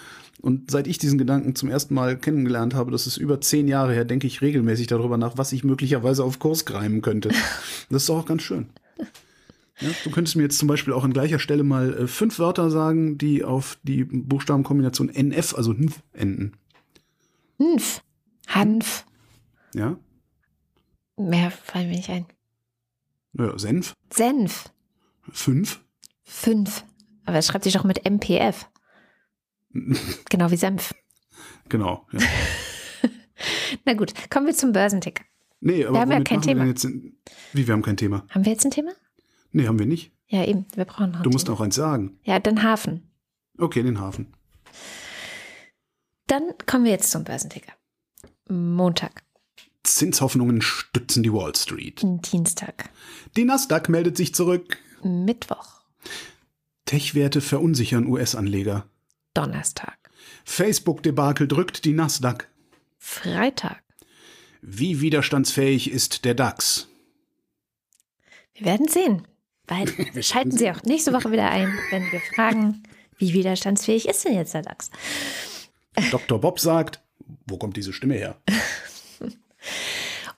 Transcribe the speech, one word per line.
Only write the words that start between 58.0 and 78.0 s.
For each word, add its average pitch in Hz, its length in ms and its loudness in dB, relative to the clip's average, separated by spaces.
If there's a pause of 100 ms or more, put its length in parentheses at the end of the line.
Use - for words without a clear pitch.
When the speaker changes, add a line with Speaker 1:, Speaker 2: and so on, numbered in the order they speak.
Speaker 1:
U-S-Anleger. 101 800 -2 (460)
Speaker 2:
Donnerstag. - 640 -4 (480)
Speaker 1:
Facebook-Debakel 147 1040 0
drückt 156 380 -2
die 151 80 4
Nasdaq. 139 560 -2 (480)
Speaker 2:
Freitag. - 840 -4 (800)
Speaker 1:
Wie 139 400 -2
widerstandsfähig 139 920 2
ist - 340 -2
der 120 100 2
dax? - 520 -2 (1700)
Speaker 2:
Wir 214 120 -8
werden 220 220 2
sehen. 311 400 2 (400)
Weil 185 200 -4
Speaker 1:
<laughs> - 260 -6
Wir 123 80 -6
Speaker 2:
schalten 254 300 0
Speaker 1:
werden 254 80 0
Speaker 2:
Sie 233 60 4
Speaker 1:
sehen. 175 100 0
Speaker 2:
auch - 80 -16
nächste 285 300 0
Woche 247 180 0
wieder 208 180 2
ein, 190 240 0 (160)
wenn 185 220 -2
wir 175 80 -4 (160)
fragen, 220 480 2 (340)
wie 185 160 2
widerstandsfähig 196 720 2
ist - 180 0
denn 269 100 2
jetzt 165 180 -2
der 156 80 -4
dax? - 300 -12 (1200)
Speaker 1:
Doktor 120 300 0
Bob 175 180 0
sagt, 160 420 0 (460)
wo 95 100 -8
kommt 101 200 -6
diese 95 160 -8
Stimme 131 220 0